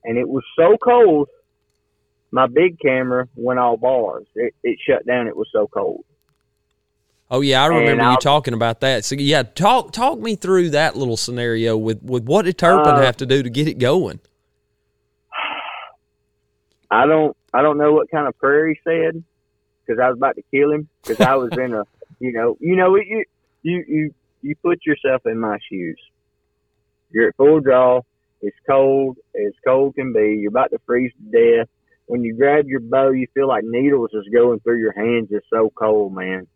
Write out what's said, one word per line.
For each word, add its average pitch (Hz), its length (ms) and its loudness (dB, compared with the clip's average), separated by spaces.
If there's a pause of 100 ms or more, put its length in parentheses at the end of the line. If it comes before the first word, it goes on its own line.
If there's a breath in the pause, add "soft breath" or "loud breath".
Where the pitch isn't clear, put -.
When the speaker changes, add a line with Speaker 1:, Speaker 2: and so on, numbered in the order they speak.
Speaker 1:
and 117 140 -4
it 123 100 -4
was 131 160 -6 (120)
so 170 200 4
cold, 214 520 4 (1000)
my 131 160 2
big 165 320 0
camera 127 560 -2
went 123 240 -4
all 120 180 0
bars. 113 500 -2 (100)
It, 117 260 -4
it 117 240 -4
shut 135 200 0
down. 123 200 -2
It 107 100 -8
was 107 160 -8
so 104 140 0
cold. - 380 -8 (1300)
Speaker 2:
Oh, 127 100 -2
yeah, 135 220 2
I 147 60 4
Speaker 1:
And 165 80 2
Speaker 2:
remember 135 260 2
you 120 80 4
Speaker 1:
I'll 127 80 4
Speaker 2:
talking 143 340 0
about 113 280 -2
that. 131 260 -2
So, - 80 -6
yeah, 143 280 0
talk, 202 500 0
talk 254 260 -2
me 220 180 -6
through 180 340 0
that 147 260 0
little 123 200 -2
scenario 113 600 -2
with, 110 240 -4
with 123 220 -4
what 170 200 0
did 180 140 -4
Turpin 151 340 4
Speaker 1:
Uh, 143 80 4
Speaker 2:
have 127 180 2
to 135 80 -8
do 135 160 2
to 123 60 -6
get 139 200 -2
it 131 100 -6
going? 123 420 0 (2750 loud breath)
Speaker 1:
I 117 160 2
don't, 156 300 0 (180)
I 127 80 2
don't 147 160 2
know 151 140 2
what 151 180 0
kind 147 180 -4
of - 100 -8
prayer 147 300 2
he 151 160 -4
said, 165 380 -4 (640)
'cause 117 120 -4
I 127 100 2
was 127 100 -2
about 135 180 -2
to - 140 -14
kill 143 220 2
him, 151 160 -4 (160)
'cause 113 160 -6
I 135 160 4
was 123 160 -4
in 127 220 -4
a, 104 100 -4 (180)
<laughs> - 180 -20
you 127 120 -6
know, 117 280 -2
you 175 160 0
know, 185 200 4
it, 208 120 0
you, 214 160 -4 (380)
you, 175 260 -4
you, 151 260 -4 (280)
you 147 140 -8
put - 280 -4
yourself 135 420 -2
in 113 120 -4
my 110 200 -4 (120)
shoes. 87 280 -10 (1120)
You're 113 180 2
at - 80 -4
full 151 240 6
draw. 127 420 4 (400)
It's 104 140 -8 (120)
cold, 135 480 2 (180)
as 104 180 -4 (120)
cold 131 300 2
can 131 180 -6
be. 107 280 2
You're 104 100 -4
about 123 220 0
to - 120 -6
freeze 123 280 -2
to 117 460 2
death. 117 100 -4 (380)
When 120 180 -4
you 113 100 -6
grab 143 320 2
your 135 140 -6
bow, 135 300 0
you 127 220 -2
feel 139 160 0
like 110 160 -2
needles 123 480 0
is 104 200 -8
going 120 280 2
through 117 200 -2
your 110 120 -2
hands. 113 380 -2
It's 104 180 -6
so 110 220 0
cold, 107 440 -2
man. 92 420 -8